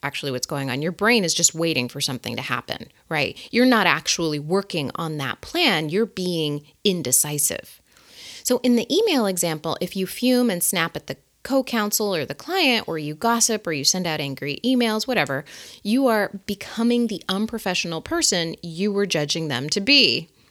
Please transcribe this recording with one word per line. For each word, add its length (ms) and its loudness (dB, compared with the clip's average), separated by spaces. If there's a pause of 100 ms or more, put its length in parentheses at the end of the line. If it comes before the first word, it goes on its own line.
actually 280 -4
what's 140 -4
going 240 -4
on. 120 -2
Your 100 -2
brain 320 4
is 100 0
just 220 4
waiting 320 0
for 140 -8
something 340 -4
to 60 -6
happen, 480 -6 (180)
right? 300 -2 (120)
You're 160 4
not 220 6
actually 520 0
working 560 -2
on 220 -6
that 220 -6
plan. 480 0
You're 180 0
being 600 -2 (180)
indecisive. 1000 0 (640)
So 160 0
in 160 4
the 180 0
email 320 4
example, 540 -2
if 160 -4
you 100 -2
fume 440 2
and 120 -2
snap 360 -2
at 100 -16
the 80 -8 (280)
co-counsel 720 0
or 100 -2
the 80 -8
client, 540 0
or 100 -4
you 160 -6
gossip, 540 0
or 60 0
you 100 -2
send 240 2
out 120 -2
angry 460 -6
emails, 420 2
whatever, 380 0 (380)
you 240 2
are 240 2 (140)
becoming 640 0
the 220 -6
unprofessional 720 -2
person 600 0
you 300 -2
were 140 0
judging 440 -2
them 200 -2
to 120 -2
be. 480 4 (220)